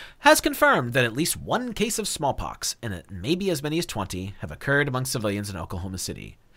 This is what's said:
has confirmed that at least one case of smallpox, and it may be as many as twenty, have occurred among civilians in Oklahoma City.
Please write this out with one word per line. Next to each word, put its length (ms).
has 220
confirmed 520
that 100
at 100
least 240
one 360
case 260
of 80
smallpox, 720
and 120
it 180
may 240
be 160
as 100
many 160
as 80
twenty, 540
have 120
occurred 360
among 180
civilians 440
in 80
Oklahoma 420
City. 380